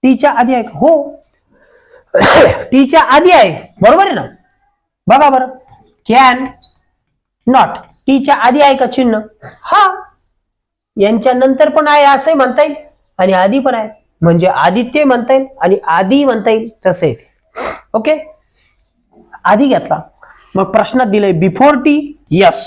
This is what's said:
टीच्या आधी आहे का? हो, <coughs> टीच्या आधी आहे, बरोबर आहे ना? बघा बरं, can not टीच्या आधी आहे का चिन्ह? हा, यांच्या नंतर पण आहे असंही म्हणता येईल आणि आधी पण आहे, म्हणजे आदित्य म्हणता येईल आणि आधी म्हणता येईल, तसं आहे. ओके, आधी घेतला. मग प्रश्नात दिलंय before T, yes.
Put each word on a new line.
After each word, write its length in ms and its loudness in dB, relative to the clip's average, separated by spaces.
टीच्या 280 2
आधी 240 0
आहे 80 -2
का? 160 -14
हो, 340 0
<coughs> 580 2
टीच्या 280 2
आधी 300 2
आहे, 500 2
बरोबर 260 4
आहे 80 -4
ना? 100 -8
बघा 220 4
बरं, 180 0
can 320 2
not 220 0
टीच्या 280 0
आधी 260 0
आहे 140 4
का 120 -2
चिन्ह? 320 -2
हा, 400 -2
यांच्या 360 0
नंतर 360 0
पण 200 -2
आहे 160 2
असंही 320 2
म्हणता 260 0
येईल 120 -2
आणि 140 0
आधी 260 0
पण 160 -2
आहे, 140 -8
म्हणजे 260 2
आदित्य 580 -2
म्हणता 280 0
येईल 140 0
आणि 260 0
आधी 380 0
म्हणता 260 -2
येईल, 180 -2
तसं 200 -2
आहे. 80 -2
ओके, 420 -4
आधी 220 2
घेतला. 340 -2
मग 80 0
प्रश्नात 420 -2
दिलंय 260 0
before 420 0
T, 160 0
yes. 200 2